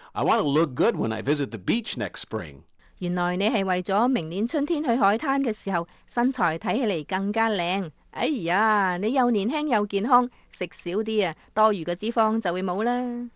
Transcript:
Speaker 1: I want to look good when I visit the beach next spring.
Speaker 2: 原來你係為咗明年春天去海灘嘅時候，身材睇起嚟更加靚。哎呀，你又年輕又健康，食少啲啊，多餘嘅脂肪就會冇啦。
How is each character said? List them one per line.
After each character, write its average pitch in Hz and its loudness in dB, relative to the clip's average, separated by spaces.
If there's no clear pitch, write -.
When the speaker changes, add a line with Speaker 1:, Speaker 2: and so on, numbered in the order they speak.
Speaker 1:
I 120 -2
want 220 4
to 185 2
look 143 2
good 196 2
when 113 -2
I 104 -4
visit 135 0
the 110 -6
beach 208 -2
next - -4
spring. 78 -8
Speaker 2:
原 175 -4
來 180 0
你 196 0
係 208 0
為 185 0
咗 208 2
明 180 0
年 185 -2
春 294 0
天 311 -2
去 311 0
海 214 4
灘 277 0
嘅 254 0
時 - -6
候， 170 -2
身 247 0
材 170 0
睇 202 -2
起 269 0
嚟 180 -2
更 196 -2
加 220 2
靚。 185 -2
哎 - -4
呀， 202 2
你 208 0
又 247 4
年 208 2
輕 302 0
又 208 2
健 196 -2
康， 247 4
食 - -6
少 175 -6
啲 214 0
啊， 160 -6
多 220 4
餘 175 -4
嘅 175 -2
脂 214 -6
肪 220 0
就 185 0
會 185 -2
冇 190 -2
啦。 240 -4